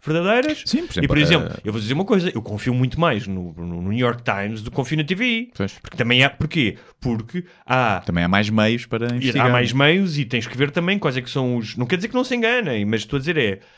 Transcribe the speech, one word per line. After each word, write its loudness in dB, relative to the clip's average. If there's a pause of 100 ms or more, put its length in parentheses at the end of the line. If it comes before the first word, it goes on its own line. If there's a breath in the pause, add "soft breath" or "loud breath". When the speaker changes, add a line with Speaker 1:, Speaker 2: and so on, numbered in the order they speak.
Speaker 1:
verdadeiras. 0
Speaker 2:
Sim, 0
por -12
exemplo, 0
Speaker 1:
E, 2
por 2
exemplo, 4
Speaker 2:
eh, -12
Speaker 1:
eu -4
vou -2
dizer -2
uma 0
coisa: 2
eu -2
confio -4
muito 0
mais 2
no, -6
no, -6
no -4
New 0
York 0
Times -4
do -10
que -8
confio -2
na 0
T -2
V -2
I. -2
Speaker 2:
Pois. -4
Speaker 1:
Porque -18
também 4
há, 6
porquê? 0 (220 loud breath)
Porque -4 (200 loud breath)
há 0
Speaker 2:
Também 0
há 2
mais 2
meios 2
para -4
Speaker 1:
e -2
Speaker 2:
investigar. 2
Speaker 1:
há 4
mais 2
meios 4
e 0
tens -2
que -10
ver 0
também 0
quais 0
é -2
que -12
são 0
os, -6
não 0
quer 0
dizer -4
que -6
não 2
se -2
enganem, 0
mas 0
estou -4
a 0
dizer -2
é, 0 (180 loud breath)